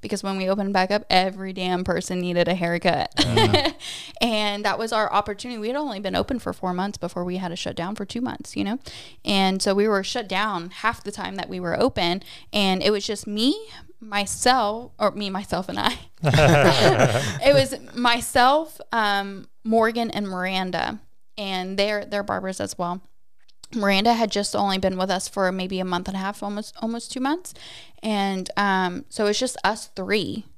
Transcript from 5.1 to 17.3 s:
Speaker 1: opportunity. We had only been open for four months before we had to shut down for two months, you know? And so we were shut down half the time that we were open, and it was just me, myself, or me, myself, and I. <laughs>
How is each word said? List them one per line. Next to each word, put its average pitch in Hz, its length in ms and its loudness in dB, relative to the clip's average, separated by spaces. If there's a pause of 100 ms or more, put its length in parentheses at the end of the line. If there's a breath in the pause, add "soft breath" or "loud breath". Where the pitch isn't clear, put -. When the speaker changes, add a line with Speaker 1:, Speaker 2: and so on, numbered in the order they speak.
Speaker 1:
opportunity. 208 460 -2
We 214 80 -4
had 254 100 -2
only 254 240 -4
been 190 140 -2
open 202 240 0
for - 120 -6
four 185 220 -4
months 190 240 -2
before 180 260 -6
we 180 140 -4
had 185 120 -4
to 165 60 -8
shut - 220 -6
down 180 180 -6
for 208 80 -6
two 202 160 -8
months, - 380 -6
you 202 80 -2
know? 214 120 -2 (460 loud breath)
And 190 380 4
so 202 120 2
we 202 140 4
were 202 160 2
shut 220 240 -4
down 190 440 -2
half - 340 -2
the 202 60 -8
time 196 240 -8
that 190 120 -6
we 185 140 -6
were 170 180 -2
open, 190 420 0 (300 loud breath)
and 190 320 2
it 202 80 -2
was 202 160 -2
just 208 200 -6
me, 220 280 0 (460 loud breath)
myself, 220 1000 0
or 208 120 2
me, 196 180 -6
myself, 190 400 -4
and 180 100 -6
I. - 180 0 (240)
<laughs> 147 1300 6